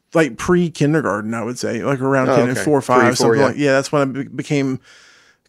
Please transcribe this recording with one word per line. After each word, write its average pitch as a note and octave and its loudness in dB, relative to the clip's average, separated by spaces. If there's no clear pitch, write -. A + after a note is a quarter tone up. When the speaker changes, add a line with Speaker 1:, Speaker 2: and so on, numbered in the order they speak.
Speaker 1:
like, D#3 0
pre-kindergarten, D3 0
I A#2 -6
would B2 -8
say, G#2+ -6
like, B2+ -2
around C3+ 0
Speaker 2:
Oh, C3+ 2
Speaker 1:
kinder-, B2 2
Speaker 2:
okay. G#2 -4
Speaker 1:
four D3 2
or B2+ -2
five, B2+ 2
Speaker 2:
Three, A#2+ 4
four, B2+ 0
Speaker 1:
something - 2
Speaker 2:
yeah. C#3 4
Speaker 1:
like, B2 -2
yeah, C#3+ 2
that's C3+ 0
when D3 2
I - 0
be-, C3+ -6
became C3+ -4